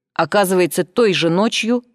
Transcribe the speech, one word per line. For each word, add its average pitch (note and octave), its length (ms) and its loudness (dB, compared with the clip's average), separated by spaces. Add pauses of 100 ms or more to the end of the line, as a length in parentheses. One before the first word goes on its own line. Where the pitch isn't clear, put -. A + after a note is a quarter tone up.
(140)
Оказывается, F3+ 680 0
той A3 280 0
же D#3+ 180 0
ночью A3 520 -2 (120)